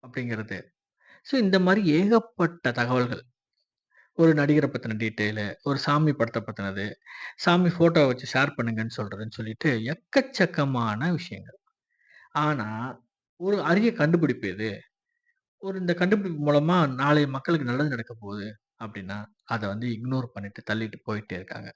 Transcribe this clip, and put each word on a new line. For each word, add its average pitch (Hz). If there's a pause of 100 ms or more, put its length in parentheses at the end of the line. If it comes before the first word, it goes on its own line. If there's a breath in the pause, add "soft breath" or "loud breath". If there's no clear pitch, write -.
அப்படிங்கிறது. 117 (680 soft breath)
So -
இந்த 196
மாரி 185 (100)
ஏகப்பட்ட 185
தகவல்கள். 120 (920 soft breath)
ஒரு 165
நடிகர 147
பத்தின 117
டீட்டெயிலு, 107 (180)
ஒரு 139
சாமி 151
படத்த 123
பத்தினது, 98 (540 loud breath)
சாமி 175
ஃபோட்டோவ 165
வச்சு 123
ஷேர் 139
பண்ணுங்கன்னு 113
சொல்றதுன்னு 107
சொல்லிட்டு 113 (200)
எக்கச்சக்கமான 139 (120)
விஷயங்கள். - (760 soft breath)
ஆனா, 147 (720)
ஒரு 196
அரிய 196
கண்டுபிடிப்பு 147
இது. 107 (920)
ஒரு 190
இந்த 180
கண்டுபிடிப்பு 180
மூலமா 147 (180)
நாளைய 143
மக்களுக்கு 131
நல்லது 139
நடக்க 120
போகுது 104 (320)
அப்படின்னா, 101 (280)
அத 120
வந்து 107
இக்னோர் 123
பண்ணிட்டு 101
தள்ளிட்டு 110
போயிட்டே 104
இருக்காங்க. 98